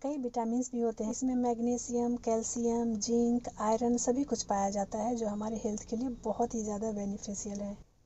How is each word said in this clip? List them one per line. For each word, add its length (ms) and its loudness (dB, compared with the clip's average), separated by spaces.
कई 160 -2
विटामिन्स 540 0
भी 100 -2
होते 220 0
हैं। 80 0
इसमें 240 0
मैग्नीशियम, 800 2
कैल्शियम, 800 0
जिंक, 540 2
आयरन 380 4
सभी 260 2
कुछ 200 -2
पाया 260 2
जाता 280 -2
है, 180 0
जो 120 -2
हमारे 360 -2
हेल्थ 260 -4
के 60 -2
लिए 140 -2
बहुत 460 0
ही 80 -2
ज़्यादा 280 -2
beneficial 680 -4
है। 260 -8